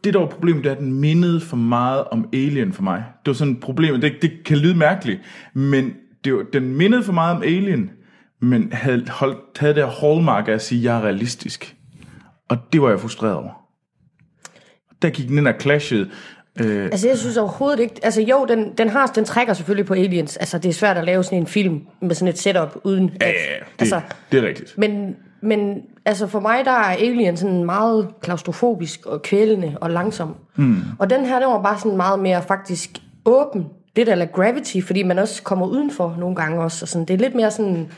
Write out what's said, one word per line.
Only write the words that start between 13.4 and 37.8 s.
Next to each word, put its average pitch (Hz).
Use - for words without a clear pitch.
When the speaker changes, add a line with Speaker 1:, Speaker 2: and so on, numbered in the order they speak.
Speaker 1:
Der 165
gik 127
den 143
ind 143
og 113
clashede. 139
Øh, 104
Speaker 2:
Altså, 196
jeg 262
synes 226
overhovedet 233
ikke, 233
altså, 220
jo, 262
den, 220
den 220
har, 262
den 226
trækker 226
selvfølgelig 190
på 190
Aliens. 180
Altså, -
det 175
er 165
svært 190
at 165
lave 180
sådan 185
en 165
film 180
med 170
sådan 180
et 170
setup 175
uden 190
Speaker 1:
Ja, 117
Speaker 2:
at, 104
Speaker 1:
ja, 76
ja. 65
Det, -
Speaker 2:
altså, 156
Speaker 1:
det 127
er 92
rigtigt. -
Speaker 2:
men, 202
men, 208
altså, 208
for 196
mig, 233
der 262
er 208
Alien 220
sådan 180
meget 214
klaustrofobisk 175
og 151
kvælende 196
og 170
langsom. 170
Speaker 1:
Mm. 127
Speaker 2:
Og 196
den 262
her, 254
den 262
var 214
bare 202
sådan 202
meget 190
mere 185
faktisk 190
åben. 247
Det 233
der, 220
eller 175
Gravity, 196
fordi 190
man 180
også 220
kommer 185
udenfor 254
nogle 180
gange 165
også, 165
og -
sådan. 165
Det 185
er 185
lidt 247
mere 220
sådan, 185